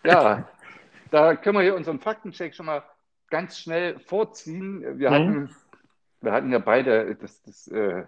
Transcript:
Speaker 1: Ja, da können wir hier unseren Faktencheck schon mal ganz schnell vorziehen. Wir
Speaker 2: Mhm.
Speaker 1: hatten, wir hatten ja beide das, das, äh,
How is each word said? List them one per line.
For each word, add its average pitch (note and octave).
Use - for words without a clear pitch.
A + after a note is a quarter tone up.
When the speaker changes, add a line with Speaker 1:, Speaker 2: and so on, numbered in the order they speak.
Speaker 1:
Ja, C3+
da D#3
können G#3
wir F#3+
hier F#3+
unseren D#3+
Faktencheck F#3+
schon E3
mal D3+
ganz F3
schnell E3
vorziehen. F#3+
Wir C3
Speaker 2:
Mhm. C3
Speaker 1:
hatten, D3+
wir A2
hatten C3
ja A#2+
beide A2
das, -
das, -
äh, F#2+